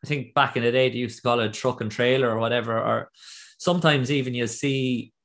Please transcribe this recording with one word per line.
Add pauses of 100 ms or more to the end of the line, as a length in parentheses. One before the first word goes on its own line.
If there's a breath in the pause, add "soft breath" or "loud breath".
I
think
back
in
the
day,
they
used
to
call
it
truck
and
trailer
or
whatever,
or (480 loud breath)
sometimes
even
you
see (120)